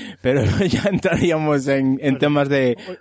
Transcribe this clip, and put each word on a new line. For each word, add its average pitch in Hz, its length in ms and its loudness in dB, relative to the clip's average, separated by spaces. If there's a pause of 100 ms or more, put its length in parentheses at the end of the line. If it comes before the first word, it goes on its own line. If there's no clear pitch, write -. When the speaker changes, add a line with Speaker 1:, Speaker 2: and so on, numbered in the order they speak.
(220)
Speaker 1:
pero 131 220 0
<laughs> - 260 2
ya - 200 0
entraríamos 156 760 0
en, 135 340 0
en 139 160 0
temas 147 300 2
de 131 300 0 (100)
Speaker 2:
Hoy, 185 140 -12